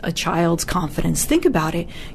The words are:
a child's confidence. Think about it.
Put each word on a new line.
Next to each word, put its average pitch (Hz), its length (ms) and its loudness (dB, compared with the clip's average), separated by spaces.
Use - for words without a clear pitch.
a 175 100 -2
child's 170 500 2
confidence. 165 640 -2
Think 339 220 4
about 160 280 2
it. 170 140 -4